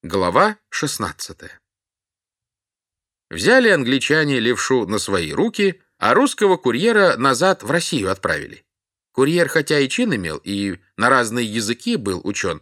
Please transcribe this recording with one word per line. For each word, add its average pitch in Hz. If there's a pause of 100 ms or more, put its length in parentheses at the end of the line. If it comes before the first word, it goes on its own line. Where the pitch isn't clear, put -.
Глава 98 (100)
шестнадцатая. - (1700)
Взяли 220
англичане 143
левшу 117
на 101
свои 87
руки, 196 (160)
а -
русского 202
курьера 185
назад 135
в 104
Россию 139
отправили. - (460)
Курьер 151
хотя 151
и 131
чин 220
имел, 82
и 98 (200)
на 113
разные 120
языки 113
был 98
учен 90